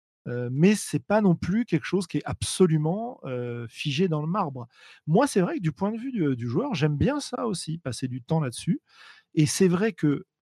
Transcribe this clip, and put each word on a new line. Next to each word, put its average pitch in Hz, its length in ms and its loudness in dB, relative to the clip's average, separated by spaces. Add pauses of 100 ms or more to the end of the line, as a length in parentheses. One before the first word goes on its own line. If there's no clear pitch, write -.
(280)
Euh, 123 240 -6
mais 175 220 4
c'est - 280 -4
pas 214 200 2
non 180 120 6
plus 220 300 -2
quelque - 220 -2
chose 185 200 -2
qui 147 120 -4
est - 80 -6
absolument, 165 1000 0
euh, 120 460 -6
figé 151 360 -2
dans 156 140 0
le 151 60 -4
marbre. 156 420 -4 (380)
Moi, 208 200 4
c'est 208 140 2
vrai 269 160 2
que 220 60 -6
du 160 100 0
point 202 200 -2
de 233 40 -4
vue 254 160 -6
du, 147 240 0
du 117 100 -4
joueur, 208 280 -2
j'aime 147 240 0
bien 269 220 0
ça 254 260 -6
aussi, 165 320 -6
passer 131 280 -6
du 123 140 -6
temps 160 180 0
là-dessus. 156 440 -2 (500)
Et 156 140 4
c'est 190 200 4
vrai 180 280 2
que - 320 0 (220)